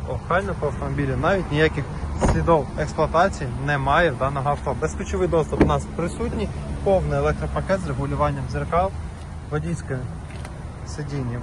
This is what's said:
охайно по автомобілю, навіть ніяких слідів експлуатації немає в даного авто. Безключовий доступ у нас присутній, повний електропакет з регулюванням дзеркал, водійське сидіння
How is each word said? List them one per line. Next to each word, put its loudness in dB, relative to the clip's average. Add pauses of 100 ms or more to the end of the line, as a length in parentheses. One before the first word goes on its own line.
охайно -2
по 0
автомобілю, -2
навіть 2
ніяких 4 (360)
слідів 6 (120)
експлуатації 2 (160)
немає 4
в -4
даного 0
авто. -2
Безключовий -2
доступ 2
у 10
нас 2 (120)
присутній, -2 (360)
повний 4
електропакет 0
з -4
регулюванням 0
дзеркал, 0 (600)
водійське -4 (880)
сидіння -6